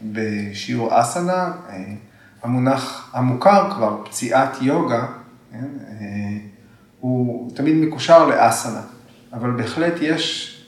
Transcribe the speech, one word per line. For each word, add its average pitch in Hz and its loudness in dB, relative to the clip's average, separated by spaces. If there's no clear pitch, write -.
בשיעור 107 -2
אסנה, 175 0
אה, 98 -12
המונח 127 -2
המוכר 127 4
כבר, 107 -2
פציעת - 0
יוגה, 131 0
כן? 123 -10
אה, 104 -8
הוא 123 -2
תמיד 156 2
מקושר 160 6
לאסנה, 117 2
אבל 123 -4
בהחלט 156 -2
יש - -2